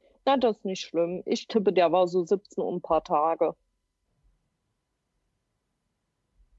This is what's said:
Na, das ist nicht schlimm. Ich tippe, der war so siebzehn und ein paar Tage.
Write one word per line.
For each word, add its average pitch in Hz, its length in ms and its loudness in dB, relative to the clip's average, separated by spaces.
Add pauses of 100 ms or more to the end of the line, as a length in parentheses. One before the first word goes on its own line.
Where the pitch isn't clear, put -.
(260)
Na, 269 120 4
das 226 200 0
ist - 80 -12
nicht 190 160 -6
schlimm. 170 440 -4
Ich - 220 -4
tippe, 202 260 0
der 170 180 4
war 180 160 2
so 175 180 -2
siebzehn - 380 -4
und 139 140 -4
ein 170 40 -10
paar 156 220 0
Tage. 165 520 0 (3000)